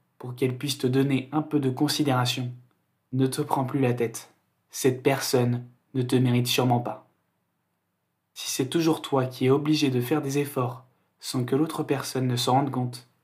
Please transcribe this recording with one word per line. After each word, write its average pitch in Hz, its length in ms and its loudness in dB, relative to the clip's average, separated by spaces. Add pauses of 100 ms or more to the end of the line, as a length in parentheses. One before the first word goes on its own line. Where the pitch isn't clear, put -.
(180)
pour 123 160 -12
qu'elle 123 220 0
puisse 135 220 -6
te - 80 -2
donner 135 460 2
un 156 100 0
peu 151 160 -2
de 135 120 0
considération, 127 840 0 (600)
ne 131 140 2
te 131 160 -4
prends 139 220 0
plus 135 160 -2
la 123 140 2
tête. 117 380 -6 (380)
Cette 123 320 0
personne 123 640 0 (300)
ne 131 80 0
te 127 140 0
mérite 123 300 4
sûrement 123 340 2
pas. - 280 -10 (1300)
Si - 160 -10
c'est 131 180 -2
toujours 160 340 2
toi 131 240 0
qui 127 200 -2
es 127 40 6
obligé 147 400 4
de 123 100 2
faire 147 220 0
des 139 160 -2
efforts 131 460 -4 (360)
sans 127 240 -4
que 131 120 0
l'autre 156 260 0
personne 135 440 -2
ne 123 100 0
se 120 140 0
rende 135 200 4
compte, 127 380 -6 (160)